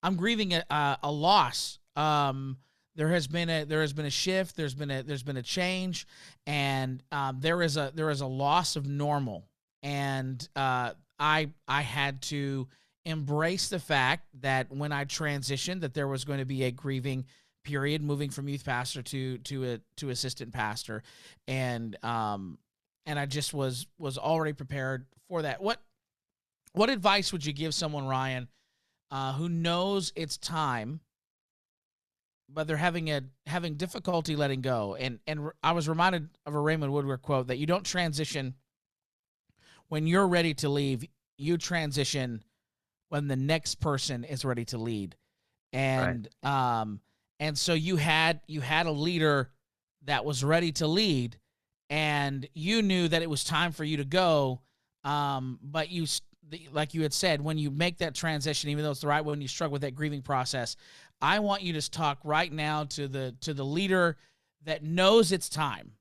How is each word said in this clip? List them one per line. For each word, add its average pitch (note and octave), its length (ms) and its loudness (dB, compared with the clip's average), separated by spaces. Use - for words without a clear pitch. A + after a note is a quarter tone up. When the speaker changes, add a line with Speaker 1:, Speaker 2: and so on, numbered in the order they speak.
Speaker 1:
I'm F#3 140 2
grieving G3 380 2
a, E3 160 2
a, C#3+ 340 2
a D3 80 0
loss." D#3 640 4
Um, C#3 640 0
there D#3 140 0
has E3 180 2
been E3 220 -2
a, D#3 160 0
there D3+ 160 0
has D3 120 2
been D3+ 140 -4
a C#3 40 -2
shift. F#3 440 0
There's C#3+ 200 -2
been C#3+ 160 -6
a, C3 120 -4
there's C3+ 200 -6
been C3+ 160 -4
a B2 40 -6
change, F#3 640 -2
and, C3+ 640 0
um, C3+ 300 -2
there E3 220 2
is D#3 140 2
a, C#3 180 0
there D#3 160 0
is C#3 100 -2
a C#3 60 -4
loss C#3+ 500 2
of C#3 100 -2
normal. C#3+ 600 -2
And, C3+ 640 -4
uh, B2+ 360 0
I, D3+ 320 4
I C#3+ 140 2
had C3+ 400 -2
to C#3 460 -4
embrace D#3+ 640 0
the F#3 100 -2
fact C#3 500 2
that C3 300 0
when D3 220 -4
I C#3+ 120 -2
transitioned, C#3+ 760 -4
that C3+ 100 -4
there C#3+ 160 -2
was C3+ 160 -4
going C#3 140 -4
to C3+ 80 -4
be C3 180 -2
a B2+ 60 2
grieving C3 560 -4
period, C#3+ 400 0
moving C#3+ 280 -2
from C#3 180 -8
youth C#3 160 -6
pastor B2+ 380 -4
to, C3 360 -6
to B2+ 360 -4
a, A2 60 -8
to C#3+ 120 -8
assistant B2 440 -6
pastor. G#2+ 500 -4
And, B2 560 -4
um, G#2 560 -2
and D3 140 -4
I C#3 80 -2
just C#3 260 -4
was, C3 340 -4
was C3+ 180 -6
already D#3 380 0
prepared C3 520 -4
for E3+ 140 -2
that. D3 200 -4
What, A3 160 0
what G#3+ 160 4
advice G3+ 440 4
would E3 120 -4
you D3+ 80 -2
give D3 220 -4
someone, D3 320 -4
Ryan, C3 420 -2
uh, C3+ 240 -4
who D#3+ 160 -2
knows F3 680 0
it's D#3+ 220 -6
time, C#3+ 640 -2
but D3+ 180 -4
they're D#3 120 0
having E3+ 320 0
a, C#3+ 120 -2
having E3 300 -4
difficulty E3 600 -2
letting C#3 260 0
go? A#2 320 0
And, B2+ 320 -4
and D#3 140 -4
r-, D3+ 220 -6
I D3+ 100 4
was E3 140 0
reminded E3 440 2
of D3 80 -6
a D3 60 2
Raymond D3+ 340 2
Woodward C#3 260 0
quote C3 280 0
that C3 100 -2
you D3 80 0
don't F3+ 180 0
transition D3 680 -2
when D#3 180 0
you're F#3 220 6
ready E3+ 260 4
to D3 140 0
leave, C#3 360 2
you D#3+ 220 0
transition C#3 840 -2
when D3 180 -2
the C3+ 100 0
next D3+ 440 0
person C3+ 420 0
is C3+ 220 -6
ready A#2+ 220 0
to A#2+ 120 -6
lead. A2 380 -4
And, C3 560 0
Speaker 2:
Right. B2+ 360 2
Speaker 1:
um, G#2+ 200 -6
and D3+ 180 -2
so F3 160 2
you E3 220 2
had, D#3+ 500 4
you D3+ 140 -6
had D#3 260 2
a D#3+ 60 0
leader D3+ 580 2
that C3+ 200 0
was C#3 200 -2
ready E3 280 4
to D#3+ 140 -2
lead, D#3 520 2
and C#3+ 640 0
you G3+ 280 2
knew F#3 260 4
that E3 140 2
it E3 60 -2
was C#3+ 140 0
time E3 300 2
for D#3+ 100 -6
you D3+ 140 0
to C#3+ 80 0
go. C#3+ 560 4
Um, C#3 580 -2
but D3+ 300 -4
you, E3+ 140 -2
s-, - 160 -2
the, D#3+ 220 -14
like D3+ 240 -2
you D#3+ 80 2
had D3 100 2
said, D#3+ 280 2
when D#3 180 0
you D3 140 0
make E3+ 260 0
that D#3+ 160 -2
transition, D3+ 560 0
even D3 140 0
though D3+ 80 0
it's C3 80 -6
the D3 80 -2
right D3+ 160 4
one, D3 160 -2
you C3+ 80 -6
struggle D3+ 240 -2
with C#3+ 100 -2
that C3+ 140 -4
grieving D3 260 -4
process. B2+ 540 -2
I F3 200 6
want G3+ 220 0
you F3 100 -2
to D3+ 180 -4
talk D3 320 0
right D3+ 300 2
now D3+ 320 -2
to C#3 240 -6
the, C3 320 -6
to D#3 140 -4
the C3+ 100 -4
leader F3 540 2
that D#3 200 -4
knows F#3 480 8
it's F#3 160 0
time. A#2+ 520 -4